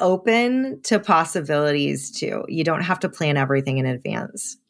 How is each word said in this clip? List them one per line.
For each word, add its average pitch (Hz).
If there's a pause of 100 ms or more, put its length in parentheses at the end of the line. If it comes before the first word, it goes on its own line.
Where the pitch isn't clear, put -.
open 233
to 208
possibilities 147
too. -
You 160
don't 160
have 180
to 185
plan 147
everything 135
in 131
advance. - (140)